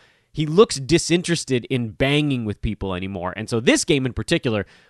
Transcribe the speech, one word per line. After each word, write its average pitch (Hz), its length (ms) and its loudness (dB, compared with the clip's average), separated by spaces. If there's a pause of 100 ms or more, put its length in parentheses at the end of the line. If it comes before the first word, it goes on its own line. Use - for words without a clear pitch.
(340)
He 156 100 0
looks 170 320 4
disinterested 156 920 0
in 120 220 -2
banging 139 520 0
with 104 160 -6
people 98 320 -4
anymore. 92 440 -6
And 107 120 -8
so 120 100 0
this 220 280 2
game 139 180 2
in 120 80 -2
particular 113 540 -2 (240)